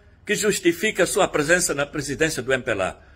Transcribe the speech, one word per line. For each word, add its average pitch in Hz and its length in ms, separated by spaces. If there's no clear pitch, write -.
que 208 100
justifique 196 680
a 160 40
sua 180 220
presença 160 440
na 143 140
presidência 143 560
do 127 100
M 127 100
P 123 80
L 98 120
A. 87 140